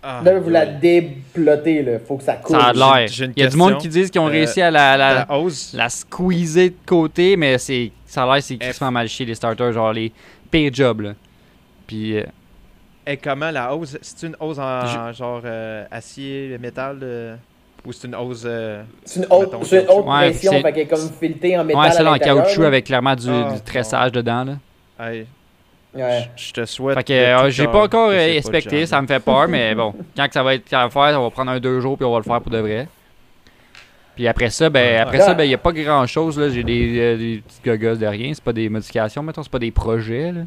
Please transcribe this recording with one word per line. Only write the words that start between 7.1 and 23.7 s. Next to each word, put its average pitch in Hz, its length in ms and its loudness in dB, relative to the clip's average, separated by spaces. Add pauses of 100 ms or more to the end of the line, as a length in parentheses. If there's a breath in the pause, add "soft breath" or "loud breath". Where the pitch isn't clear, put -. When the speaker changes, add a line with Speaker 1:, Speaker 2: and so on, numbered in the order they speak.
Speaker 3:
mais 139 220 2
c'est, 123 340 -4 (140)
ça - 180 -4
a 127 120 2
l'air, 143 80 0
c'est 131 120 -10
Speaker 1:
F. 110 40 -12
Speaker 3:
crissement 127 320 -6
mal 117 180 -2
chier, - 160 -8
les 113 100 -8
starters, 117 380 -2
genre 110 180 0
les 113 200 -4 (400 soft breath)
pires 151 220 2
jobs, 117 280 0
là. 101 120 -8 (760 soft breath)
Puis, 107 300 -6
euh, 104 60 -2 (840)
Speaker 1:
Et 143 100 -6
comment 147 340 -4
la 131 240 -6
hose ? 151 260 -10
C'est - 260 -16
une 160 120 -12
hose 156 200 -8
en 131 260 -4 (260)
Speaker 3:
Je 117 60 -18
Speaker 1:
genre, 120 280 -8
euh, 110 440 -10
acier, 135 680 -12
métal, 127 420 -10
euh, 117 340 -10 (500)
ou 127 80 -14
c'est - 140 -16
une 120 80 -12
hose, 120 300 -10
euh, 113 360 -8 (240)
Speaker 2:
C'est - 160 -10
une 180 80 -4
haute, 190 220 4
Speaker 1:
mettons, - 120 -8
Speaker 2:
c'est - 140 0
une 185 60 6
haute 185 40 -2 (180)
Speaker 1:
caoutchouc ? 135 60 -2
Speaker 3:
Ouais, 143 200 4
Speaker 2:
pression, 190 200 0
Speaker 3:
c'est 139 100 4
Speaker 2:
fait 147 120 0
qu'elle 156 100 -2
est 143 40 -4
comme 160 220 -2 (100)
filetée 165 380 -2
en 165 60 0
métal 151 180 2
Speaker 3:
Ouais, 156 60 6
Speaker 2:
à 165 40 4
Speaker 3:
celle 165 160 4
en 156 60 4
Speaker 2:
l'intérieur, 147 320 4
Speaker 3:
caoutchouc 196 160 2
Speaker 2:
là. 160 60 4
Speaker 3:
avec 135 180 2
clairement 135 300 0
du, 120 140 -6
Speaker 1:
Ah, 127 240 -2
Speaker 3:
du 110 80 -8
tressage 123 440 -2